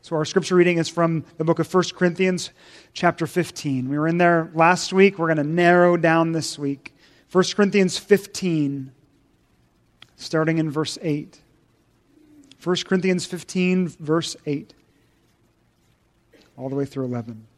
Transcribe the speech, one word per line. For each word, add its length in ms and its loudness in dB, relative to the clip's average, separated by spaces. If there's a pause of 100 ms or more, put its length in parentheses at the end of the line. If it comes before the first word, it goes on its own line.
So 140 -6
our 80 0
scripture 300 0
reading 240 4
is 100 -2
from 340 0 (140)
the 80 -4
book 140 0
of 80 -2
First 280 0
Corinthians 560 -2 (400)
chapter 340 0
fifteen. 640 -4
We 100 -4
were 120 0
in 80 0
there 360 2
last 380 2
week. 260 4
We're 120 -2
gonna 160 0
narrow 500 4
down 380 2
this 260 -6
week. 340 -8 (360)
First 260 0
Corinthians 420 2
fifteen, 920 -2 (1300)
starting 400 -2
in 120 -2
verse 320 -6
eight. 400 -6 (1160)
First 280 -4
Corinthians 400 0
fifteen, 640 -2
verse 480 -4 (100)
eight, 280 -8 (1800)
all 100 -10
the 80 -6
way 80 -2
through 220 -6
eleven. 420 -8 (100)